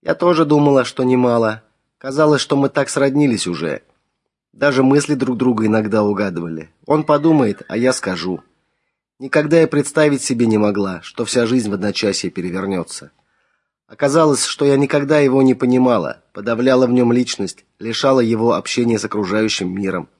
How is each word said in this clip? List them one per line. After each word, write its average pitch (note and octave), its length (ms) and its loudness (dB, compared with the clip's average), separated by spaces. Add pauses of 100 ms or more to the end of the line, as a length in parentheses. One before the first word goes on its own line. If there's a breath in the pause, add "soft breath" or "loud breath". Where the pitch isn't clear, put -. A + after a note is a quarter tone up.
Я D#3+ 140 -4
тоже E3+ 300 2
думала, C#3+ 400 2
что - 180 -6
немало. A#2+ 640 0 (340)
Казалось, C#3+ 440 0
что D3 140 -2
мы C#3 120 2
так C#3 220 -2
сроднились C3+ 580 0
уже. E2 340 -6 (720)
Даже C3+ 320 2
мысли C#3+ 300 2
друг B2 220 -2
друга A2 300 0
иногда G#2+ 380 0
угадывали. E2+ 680 -6 (160)
Он D3+ 160 0
подумает, D3 640 0
а G2 100 -8
я B2 160 0
скажу. F2+ 480 -6 (800)
Никогда D3+ 420 0
я D#3+ 60 4
представить D3 540 0
себе A#2 260 -2
не A2 120 2
могла, G2+ 420 -2
что - 240 -10
вся A#2 220 0
жизнь A2+ 240 0
в - 20 -2
одночасье G2 560 -4
перевернётся. F2+ 840 -8 (760)
Оказалось, D3 580 0
что - 220 -4
я C#3 100 4
никогда C#3+ 440 2
его C3+ 220 4
не C3 120 4
понимала, B2 680 0 (120)
подавляла B2 520 0
в A#2+ 40 -2
нём B2 220 2
личность, A#2 520 -4 (140)
лишала B2+ 420 0
его A2+ 320 0
общения A#2 460 -2
с G#2 80 -6
окружающим G#2 680 -4
миром F#2 460 -6